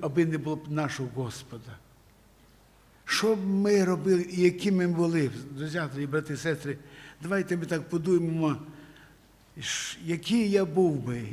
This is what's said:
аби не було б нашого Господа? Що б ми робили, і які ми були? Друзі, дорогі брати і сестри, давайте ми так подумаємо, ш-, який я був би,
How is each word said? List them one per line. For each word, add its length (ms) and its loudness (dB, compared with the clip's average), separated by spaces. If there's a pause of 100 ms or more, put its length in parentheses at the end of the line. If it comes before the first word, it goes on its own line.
аби 260 2
не 120 0
було 180 -4
б 160 -10
нашого 420 -2
Господа? 560 -8 (1300)
Що 320 2
б 100 -2
ми 380 4
робили, 460 2
і 100 -2
які 320 4
ми 160 4
були? 420 2 (200)
Друзі, 300 -6
дорогі 260 -4
брати 280 -2
і 20 -6
сестри, 420 -4 (440)
давайте 340 0
ми 100 -4
так 220 -4
подумаємо, 680 2 (1040)
ш-, 440 -6
який 460 0
я 140 4
був 320 2
би, 260 -4 (100)